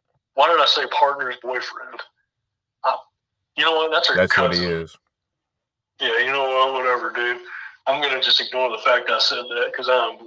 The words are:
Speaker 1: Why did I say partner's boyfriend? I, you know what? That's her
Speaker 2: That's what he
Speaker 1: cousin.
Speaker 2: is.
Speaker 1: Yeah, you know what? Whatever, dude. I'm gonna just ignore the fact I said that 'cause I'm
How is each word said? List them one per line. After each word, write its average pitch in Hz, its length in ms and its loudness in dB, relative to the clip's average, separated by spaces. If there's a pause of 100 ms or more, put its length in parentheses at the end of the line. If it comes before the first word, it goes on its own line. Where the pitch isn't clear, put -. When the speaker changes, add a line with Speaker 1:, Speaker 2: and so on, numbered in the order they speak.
(360)
Speaker 1:
Why 135 140 6
did 165 100 4
I 147 60 4
say 143 220 2
partner's 139 540 0
boyfriend? - 580 -10 (840)
I, 165 120 2 (640)
you 147 80 2
know 160 100 2
what? 160 160 0
That's 165 180 2
her - 60 2
Speaker 2:
That's 92 220 4
what 87 160 2
he 87 60 0
Speaker 1:
cousin. 87 120 -2
Speaker 2:
is. 82 260 -6 (1000)
Speaker 1:
Yeah, - 200 0
you 131 120 0
know 135 120 0
what? 135 300 2
Whatever, 123 380 -2
dude. 120 300 -4 (460)
I'm 139 140 0
gonna 135 200 -2
just - 180 4
ignore 127 300 -2
the 110 140 -6
fact - 260 2
I - 80 0
said 123 320 -2
that 120 260 -2
'cause 127 140 -4
I'm 123 380 2